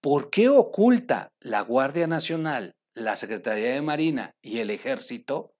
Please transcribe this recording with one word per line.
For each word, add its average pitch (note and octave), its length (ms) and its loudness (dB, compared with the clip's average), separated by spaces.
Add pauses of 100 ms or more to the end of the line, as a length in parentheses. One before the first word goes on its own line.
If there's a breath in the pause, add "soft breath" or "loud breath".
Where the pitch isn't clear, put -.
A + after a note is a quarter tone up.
¿Por C#3+ 300 0
qué A3+ 180 4
oculta A#3 800 4 (100)
la A2 220 -2
Guardia C#3 480 0
Nacional, D#3+ 680 -4 (180)
la A2 220 -4
Secretaría G#2+ 600 -4
de C#3+ 80 -4
Marina D3+ 500 -2 (100)
y A2 160 -8
el G#2+ 120 -4
Ejército? B2 880 -8